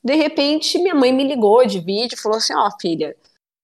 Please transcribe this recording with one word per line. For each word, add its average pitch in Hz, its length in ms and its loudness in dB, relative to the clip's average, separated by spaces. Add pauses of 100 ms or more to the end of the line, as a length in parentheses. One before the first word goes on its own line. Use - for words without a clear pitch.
De 262 120 0
repente, 311 640 0
minha 359 180 0
mãe 254 160 4
me 262 120 0
ligou 247 420 4
de 196 140 -2
vídeo 202 360 -4
e - 60 -12
falou 220 160 -2
assim, - 180 -4
"Ó, 208 140 0 (100)
filha, 156 360 -4 (480)